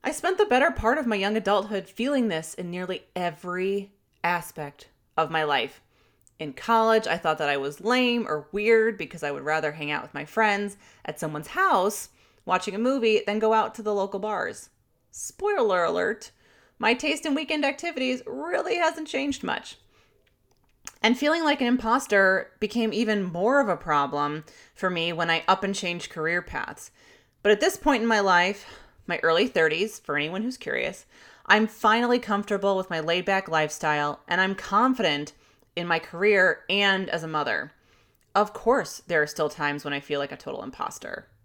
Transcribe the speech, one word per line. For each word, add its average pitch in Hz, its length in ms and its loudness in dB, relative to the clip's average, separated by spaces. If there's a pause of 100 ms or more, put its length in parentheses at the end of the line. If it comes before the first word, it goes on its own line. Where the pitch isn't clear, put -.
I - 80 -2
spent 370 260 -2
the 415 80 4
better 277 240 4
part 254 300 0
of 254 80 -2
my 220 80 0
young 202 200 0
adulthood 202 540 0
feeling 254 380 0
this 160 260 -4
in 175 160 -8
nearly 180 460 -8
every 180 760 -4 (300)
aspect 165 680 -6 (280)
of 160 140 0
my 156 120 0
life. 139 380 0 (560)
In 151 160 -10
college, 220 540 2
I 170 100 0
thought 156 220 -2
that 147 100 0
I 139 80 2
was 139 240 -6
lame 240 460 0
or 151 240 -4
weird 220 440 4
because 160 280 -10
I 143 80 -2
would 143 100 -6
rather 151 300 0
hang 151 180 -8
out 147 140 -4
with 139 100 -16
my 143 100 -8
friends 202 540 0 (260)
at - 160 -10
someone's 156 280 -6
house 233 600 0 (360)
watching 185 300 -2
a - 20 -4
movie 233 480 2
than 208 140 -2
go 220 140 4
out 220 200 2
to - 80 -14
the 208 140 -2
local 196 240 -2
bars. 208 500 -6 (400)
Spoiler 240 760 0
alert, 180 460 -2 (520)
my 226 120 4
taste 302 320 -2
in 285 100 0
weekend 294 300 -2
activities 262 600 -4
really 339 520 -4
hasn't 330 320 0
changed 269 340 -4
much. - 340 -6 (1300)
And 233 140 4
feeling 320 260 2
like 294 160 2
an 254 80 0
imposter 220 840 2 (100)
became 226 320 0
even 214 280 0
more 190 380 2
of 247 80 2
a 180 80 2
problem 147 680 -2 (300)
for 185 140 -2
me 170 220 -2
when 165 180 -2
I 165 160 0
up 185 200 2
and 196 100 -2
changed 175 340 -6
career 165 320 -2
paths. - 500 -10 (520)
But 208 80 4
at 208 80 4
this 349 160 2
point 262 260 2
in 233 60 0
my 220 140 4
life, 190 440 4 (420)
my 175 160 -4
early 165 220 4
thirties, 165 540 0
for 147 160 -6
anyone 160 260 -2
who's 254 140 -6
curious, - 500 -6 (400)
I'm 214 220 4
finally 240 500 2
comfortable 202 600 -2
with 185 120 -4
my 165 120 -4
laid-back 180 480 0
lifestyle, 151 760 0
and 175 140 0
I'm 190 160 2
confident 202 800 0 (420)
in 175 100 -4
my 170 140 0
career 185 680 2
and 190 400 2
as 160 140 -4
a 160 40 -8
mother. 143 460 -2 (600)
Of 202 200 2
course, - 540 0
there 160 140 4
are 147 60 2
still 147 220 -2
times 147 340 -4
when 143 100 -4
I 139 60 -4
feel 143 220 -2
like 143 100 -4
a 139 60 -12
total - 260 -10
imposter - 640 -10 (180)